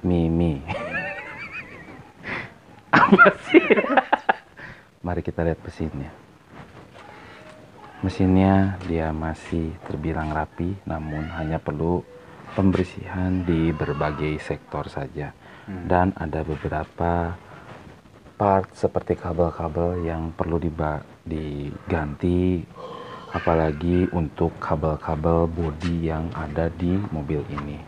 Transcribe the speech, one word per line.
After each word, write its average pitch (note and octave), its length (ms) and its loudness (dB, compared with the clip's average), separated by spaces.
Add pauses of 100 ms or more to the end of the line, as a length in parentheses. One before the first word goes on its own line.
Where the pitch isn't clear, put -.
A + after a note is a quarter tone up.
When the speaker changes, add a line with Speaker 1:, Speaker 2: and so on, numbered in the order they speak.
Speaker 1:
mimi. E2 640 2
<laughs> D#2+ 80 -6 (2250)
Apa - 480 8 (160)
sih? - 80 12 (1400)
Mari F2 160 -2
kita - 240 -2
lihat E2 160 0
mesinnya. D2+ 480 -6 (1900)
Mesinnya F#2+ 880 4
dia D#2+ 240 0
masih D#2+ 720 -4
terbilang D#2 480 -4
rapi, D#2 400 -4 (160)
namun D#2 480 -6
hanya D#2 240 -2
perlu D#2+ 400 0 (560)
pembersihan F#2 880 0
di E2 320 2
berbagai D2+ 640 -2
sektor D2 480 -8
saja. D2 480 -8 (320)
Speaker 2:
Hmm. F#2 160 -8
Speaker 1:
Dan F2+ 220 6 (100)
ada D#2+ 320 -4
beberapa E2+ 880 -2 (1040)
part G2 320 4
seperti - 480 0
kabel-kabel E2+ 880 0
yang D#2+ 240 -4
perlu E2 240 -2
diba-, D#2 480 -2 (240)
diganti, D#2+ 1400 -2 (720)
apalagi E2 800 4
untuk E2 400 0
kabel-kabel D#2+ 880 0
bodi E2 640 -2
yang D#2+ 240 -4
ada D#2+ 400 -2
di F2 240 0 (160)
mobil D2+ 400 -2
ini. D2 240 -8 (120)